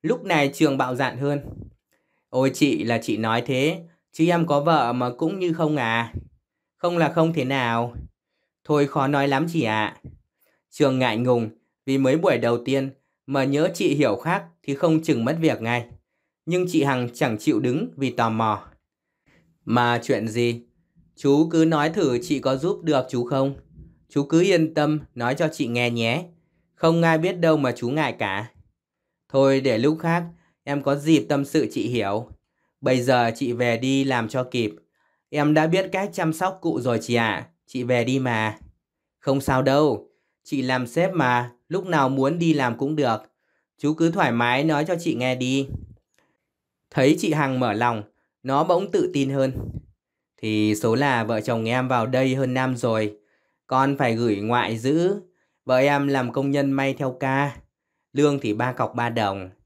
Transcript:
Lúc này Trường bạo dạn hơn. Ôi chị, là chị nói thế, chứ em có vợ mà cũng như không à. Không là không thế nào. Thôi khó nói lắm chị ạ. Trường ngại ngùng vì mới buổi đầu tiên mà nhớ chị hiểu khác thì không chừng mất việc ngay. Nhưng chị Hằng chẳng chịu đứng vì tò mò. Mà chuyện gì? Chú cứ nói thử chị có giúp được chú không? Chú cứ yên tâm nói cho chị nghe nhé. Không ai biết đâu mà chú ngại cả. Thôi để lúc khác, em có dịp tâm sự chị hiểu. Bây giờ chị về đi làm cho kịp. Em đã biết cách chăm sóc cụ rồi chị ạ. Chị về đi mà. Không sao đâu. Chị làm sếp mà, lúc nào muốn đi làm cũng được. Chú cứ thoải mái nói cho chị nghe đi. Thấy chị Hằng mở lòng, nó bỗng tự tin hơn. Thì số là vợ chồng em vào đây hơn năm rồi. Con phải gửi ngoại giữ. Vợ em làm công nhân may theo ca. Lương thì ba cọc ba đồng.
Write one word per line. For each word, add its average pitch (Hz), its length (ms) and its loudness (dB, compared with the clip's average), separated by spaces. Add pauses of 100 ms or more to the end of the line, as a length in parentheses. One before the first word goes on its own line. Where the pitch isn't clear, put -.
Lúc 240 220 -2
này 151 300 2
Trường 143 240 0
bạo 127 180 -2
dạn 127 220 -2
hơn. 143 220 -2 (880)
Ôi 131 240 2
chị, 131 300 2
là 117 200 0
chị 107 140 -2
nói 113 280 0
thế, 147 360 0 (300)
chứ 165 160 2
em 170 200 2
có 143 120 2
vợ 147 340 2
mà 123 160 -2
cũng 165 300 -4
như 175 140 0
không 156 220 0
à. 117 380 0 (640)
Không 175 200 -2
là 156 140 2
không 165 220 2
thế 151 100 -2
nào. 120 500 -2 (720)
Thôi 147 240 2
khó 143 200 0
nói 139 200 2
lắm 139 220 2
chị 165 140 -2
ạ. 107 340 -2 (720)
Trường 131 300 0
ngại 120 180 0
ngùng 120 320 2 (360)
vì 135 120 0
mới 135 200 4
buổi 170 200 2
đầu 117 280 0
tiên 135 240 -2 (380)
mà 135 160 0
nhớ 143 300 0
chị 143 220 0
hiểu 139 200 2
khác 180 280 -4 (200)
thì 143 120 -4
không 160 280 2
chừng 123 220 0
mất 151 160 -2
việc 139 200 0
ngay. 117 240 -2 (600)
Nhưng 180 240 0
chị 156 140 2
Hằng 127 300 0
chẳng 120 240 -2
chịu 131 220 0
đứng 139 380 -2
vì 135 120 -2
tò 117 200 0
mò. 110 380 -2 (1000)
Mà 120 380 2
chuyện 113 240 -2
gì? 120 340 -2 (540)
Chú 147 340 2
cứ 165 180 4
nói 156 220 2
thử 156 320 0
chị 139 180 -2
có 131 160 2
giúp 170 280 -4
được 147 260 2
chú 120 160 -2
không? 139 300 -2 (540)
Chú 143 140 0
cứ 160 180 4
yên 165 320 2
tâm 151 260 0 (160)
nói 120 200 -2
cho 160 120 0
chị 151 200 -4
nghe 120 220 0
nhé. 120 360 -2 (500)
Không 165 260 2
ai 165 160 4
biết 175 220 -2
đâu 160 180 4
mà 135 140 0
chú 120 180 -4
ngại 143 300 -2
cả. 104 320 -4 (800)
Thôi 135 320 4
để 127 160 0
lúc 147 220 2
khác, 170 240 0 (400)
em 143 200 -4
có 139 120 2
dịp 151 340 2
tâm 139 160 0
sự 139 260 0
chị 113 160 -4
hiểu. 113 420 -4 (520)
Bây 131 200 0
giờ 120 340 2
chị 123 160 -4
về 120 260 0
đi 135 260 0
làm 123 240 0
cho 127 160 -4
kịp. 120 280 -4 (580)
Em 147 240 0
đã 156 140 4
biết 185 240 0
cách 196 220 -4
chăm 160 200 -2
sóc 185 280 -4
cụ 165 200 -2
rồi 117 200 0
chị 120 140 -2
ạ. 113 340 -2 (160)
Chị 123 180 -8
về 120 200 0
đi 131 160 0
mà. 110 380 -2 (640)
Không 135 220 -2
sao 131 200 0
đâu. 135 480 2 (340)
Chị 139 180 -4
làm 127 260 0
sếp 180 260 0
mà, 123 380 0 (180)
lúc 185 160 -4
nào 151 240 2
muốn 135 300 0
đi 165 140 2
làm 123 240 0
cũng 143 180 -2
được. 123 220 0 (600)
Chú 147 160 -2
cứ 165 180 2
thoải 170 200 2
mái 120 320 2
nói 156 240 2
cho 185 120 -2
chị 170 160 -2
nghe 127 200 -2
đi. 131 320 -2 (1200)
Thấy 143 300 4
chị 156 140 0
Hằng 135 260 0
mở 120 140 0
lòng, 113 300 0 (400)
nó 135 200 0
bỗng 180 280 0
tự 190 220 0
tin 139 160 0
hơn. 135 220 0 (840)
Thì 107 380 0
số 113 200 0
là 127 280 2
vợ 110 180 -2
chồng 113 260 -2
em 127 200 -2
vào 123 180 0
đây 127 300 0
hơn 131 180 -2
năm 131 240 -2
rồi. 110 400 -2 (500)
Con 135 300 2
phải 123 180 0
gửi 113 200 0
ngoại 110 420 -2
giữ. 156 380 0 (500)
Vợ 127 120 2
em 139 300 2
làm 131 240 0
công 139 200 -2
nhân 143 200 0
may 135 220 0
theo 131 260 -6
ca. 139 380 -2 (560)
Lương 143 260 2
thì 110 140 -2
ba 120 180 -2
cọc - 240 -4
ba 120 140 0
đồng. 98 400 -2 (160)